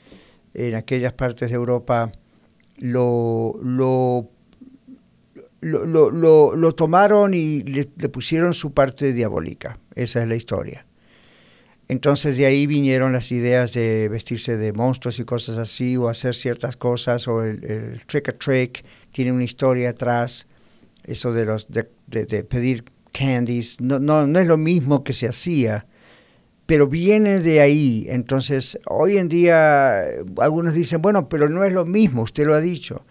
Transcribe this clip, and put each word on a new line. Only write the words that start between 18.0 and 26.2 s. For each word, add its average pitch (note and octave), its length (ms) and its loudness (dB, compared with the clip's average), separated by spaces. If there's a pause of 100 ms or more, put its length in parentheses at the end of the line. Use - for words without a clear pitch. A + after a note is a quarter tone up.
trick - 220 -4
or - 60 -8
treat B2+ 440 -2 (320)
tiene B2+ 200 -4
una B2+ 140 0
historia B2 460 -2
atrás, A#2+ 560 -4 (580)
eso - 300 -6
de A2+ 100 0
los, G#2+ 260 -4
de, A#2 200 -6 (160)
de, A2+ 180 -6
de G#2 200 -6
pedir B2 400 -4 (280)
candies, A#2+ 640 -2
no, C3 200 -2
no, D3 280 2
no D#3 120 2
es F#3+ 80 4
lo E3 100 4
mismo D#3 480 0
que - 80 -6
se A#2+ 160 -2
hacía A#2+ 580 -2 (800)